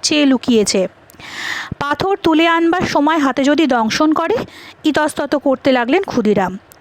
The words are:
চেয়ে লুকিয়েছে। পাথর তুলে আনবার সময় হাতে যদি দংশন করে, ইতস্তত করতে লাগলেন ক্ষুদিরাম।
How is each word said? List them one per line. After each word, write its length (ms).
চেয়ে 240
লুকিয়েছে। 640
পাথর 440
তুলে 260
আনবার 320
সময় 380
হাতে 260
যদি 220
দংশন 460
করে, 240
ইতস্তত 520
করতে 360
লাগলেন 300
ক্ষুদিরাম। 560